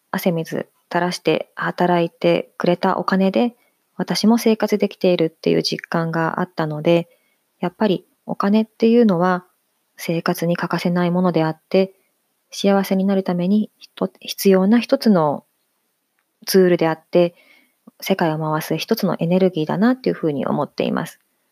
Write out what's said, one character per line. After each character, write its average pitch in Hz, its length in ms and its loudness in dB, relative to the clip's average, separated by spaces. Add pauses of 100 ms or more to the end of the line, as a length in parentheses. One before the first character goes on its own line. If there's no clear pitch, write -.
(120)
汗 190 200 -2
水 - 380 -6 (220)
垂 175 80 -2
ら 175 120 -2
し - 60 -8
て - 380 -2
働 175 500 0
い 170 60 -6
て - 480 -2
く - 80 -4
れ 175 100 2
た 190 220 -2
お 180 40 -4
金 190 280 0
で、 233 240 0 (400)
私 180 320 -2
も 240 100 6
生 220 180 2
活 214 220 -2
で 196 100 -2
き - 100 -20
て 185 160 2
い 170 40 2
る 165 80 2
っ 165 60 0
て - 180 -4
い 165 60 2
う 160 80 0
実 - 240 -6
感 165 240 -4
が 165 280 -4
あ 180 40 -2
っ 180 40 -4
た 160 200 -4
の 151 160 -8
で、 170 260 2 (500)
や 175 100 -6
っ - 60 -12
ぱ 220 120 0
り 180 180 -2 (220)
お - 80 -8
金 208 260 2
っ 220 40 -2
て - 220 0
い 233 140 6
う 226 40 6
の 185 120 4
は 180 280 0 (520)
生 170 240 -4
活 175 240 -2
に 170 120 0
欠 170 120 -6
か 170 80 -2
せ 175 140 -2
な 175 140 0
い 170 60 0
も 180 120 0
の 180 80 2
で 165 120 2
あ 160 60 0
っ 156 100 -8 (100)
て、 190 260 0 (560)
幸 196 320 0
せ 190 120 -4
に 190 100 0
な 196 100 0
る 190 80 0
た 185 100 -2
め 175 140 -2
に 208 300 0
ひ - 120 -20
と-、 - 300 -6
必 - 320 -2
要 190 160 4
な 233 120 4
一 269 200 -2
つ 233 100 2
の 156 360 2 (1000)
ツ 196 140 2
ー 180 100 6
ル 175 80 2
で 165 100 0
あ 160 40 0
っ - 120 -8
て、 175 300 0 (640)
世 - 160 -4
界 160 180 0
を 156 60 -4
回 156 220 -2
す 156 160 -4
一 - 180 -4
つ 202 120 -2
の 156 120 -2
エ 170 60 -2
ネ 180 140 2
ル 190 100 2
ギ 156 140 -4
ー - 20 -4
だ 151 120 -4
な 233 160 2
っ - 20 -6
て 254 140 -4
い - 20 2
う 170 40 -4
ふ - 100 -6
う 156 60 0
に 135 140 -4
思 147 180 -2
っ - 80 -8
て - 120 -4
い - 80 -2
ま - 140 -2
す。 - 140 -16 (320)